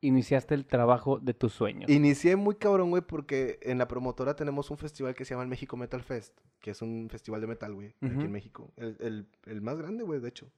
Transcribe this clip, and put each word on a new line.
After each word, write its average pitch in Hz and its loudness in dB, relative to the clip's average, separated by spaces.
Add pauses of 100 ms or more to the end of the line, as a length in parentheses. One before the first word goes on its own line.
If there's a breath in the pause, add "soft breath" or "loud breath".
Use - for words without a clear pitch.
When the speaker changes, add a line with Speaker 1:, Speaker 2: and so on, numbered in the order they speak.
Speaker 1:
iniciaste 131 4
el 139 -2
trabajo 123 4
de 127 -2
tus 113 0
sueños? 98 -2
Speaker 2:
Inicié 147 6
muy 202 2
cabrón, 196 4
güey, 175 2
porque 139 -4
en 127 0
la 123 2
promotora 127 -2
tenemos 143 -4
un 147 -6
festival 139 -6
que 131 -10
se - -12
llama 127 -4
el 127 -6
México 127 -8
Metal 123 -8
Fest, 120 -10 (240)
que 104 -10
es 101 -10
un 113 -6
festival 110 -8
de 110 -6
metal, 113 -8
güey, 101 -14
aquí 139 -4
en 131 -2
Speaker 1:
Ujú. 147 -2
Speaker 2:
México. - -12
El, 113 -10
el, 107 -6 (200)
el 107 -10
más 127 -6
grande, 208 -8
güey, 156 -4
de 120 -8
hecho 135 -16